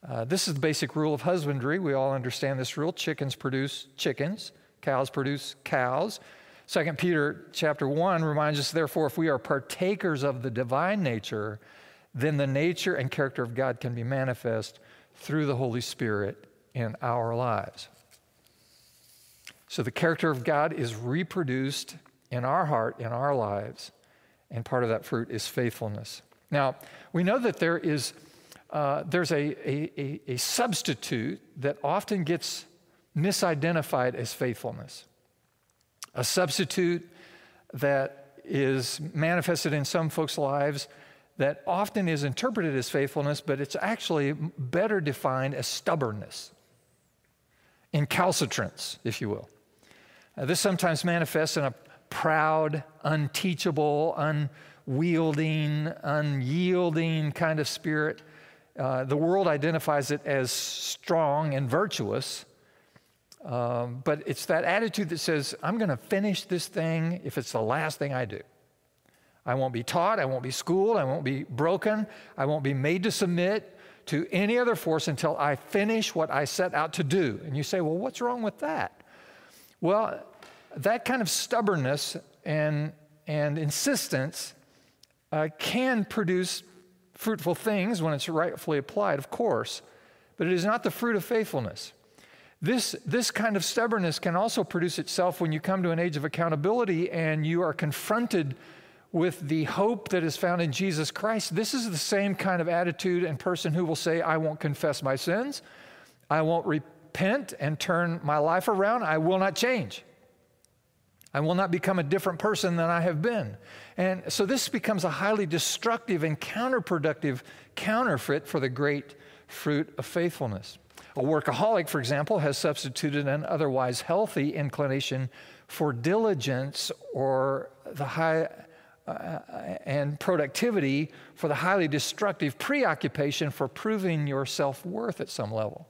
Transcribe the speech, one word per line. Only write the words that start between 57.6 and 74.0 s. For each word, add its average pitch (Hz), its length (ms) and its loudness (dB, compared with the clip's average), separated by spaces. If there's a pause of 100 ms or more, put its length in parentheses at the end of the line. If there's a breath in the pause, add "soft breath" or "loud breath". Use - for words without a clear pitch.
of 147 80 0
spirit. 151 540 -2 (560 loud breath)
Uh, 131 260 0
the 135 140 0
world 175 300 4
identifies 147 640 2
it 147 140 -2
as 135 240 2
strong 156 1040 0
and 135 160 0
virtuous, 135 760 0 (960 soft breath)
um, 120 640 -4
but 151 200 2
it's - 200 -4
that 170 180 4
attitude 202 460 2
that 165 80 -4
says, 151 440 0
"I'm 190 160 0
gonna 214 200 0
finish 196 480 0
this 175 240 -2
thing 165 560 0
if 139 120 -4
it's 131 140 -4
the 117 100 0
last 147 380 0
thing 139 140 -2
I 127 100 0
do. 107 160 -8 (1040 soft breath)
I 127 100 0
won't 131 180 0
be 117 100 -2
taught, 185 360 2
I 147 60 2
won't 131 180 -2
be 127 80 -6
schooled, 190 440 2
I 175 80 2
won't 139 220 -2
be 135 180 -2
broken, 196 640 0 (300 loud breath)
I 139 80 0
won't 151 180 0
be 135 100 2
made 151 300 2
to 220 80 2
submit 180 640 0 (280 loud breath)